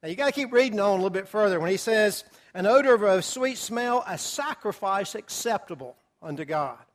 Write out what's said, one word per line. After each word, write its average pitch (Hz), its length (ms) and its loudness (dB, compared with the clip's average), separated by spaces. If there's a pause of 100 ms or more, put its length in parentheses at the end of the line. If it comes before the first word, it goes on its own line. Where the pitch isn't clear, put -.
Now, 160 80 -12
you 170 60 -8
gotta 277 180 0
keep 269 200 -6
reading 240 260 4
on 202 120 4
a 196 40 4
little 185 160 0
bit 190 160 -6
further. 202 320 2
When 165 120 0
he 196 60 2
says, 214 460 2 (320)
"An 185 120 -2
odor 262 280 6
of 208 80 2
a 190 180 4
sweet 254 380 -4
smell, 240 480 -2
a 180 100 -8
sacrifice 202 1000 -6
acceptable 175 800 -8 (260)
unto 156 220 -8
God." 143 340 -4 (160)